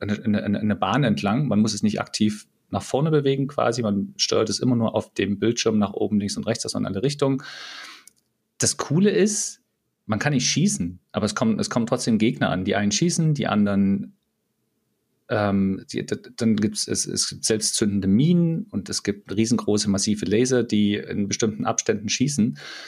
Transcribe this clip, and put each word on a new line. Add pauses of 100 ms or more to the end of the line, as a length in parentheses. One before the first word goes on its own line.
eine,
eine,
eine,
eine
Bahn
entlang.
Man
muss
es
nicht
aktiv (240)
nach
vorne
bewegen
quasi.
Man
steuert
es
immer
nur
auf
dem
Bildschirm
nach
oben,
links
und
rechts,
also
in
alle
Richtungen. (1160)
Das
Coole
ist, (460)
man
kann
nicht
schießen, (140)
aber
es
kommen,
es
kommen
trotzdem
Gegner
an.
Die
einen
schießen,
die
anderen, (1160)
ähm,
die,
d-, (200)
dann
gibt's,
es,
es
gibt
selbstzündende
Minen
und
es
gibt
riesengroße,
massive
Laser,
die
in
bestimmten
Abständen
schießen. (300)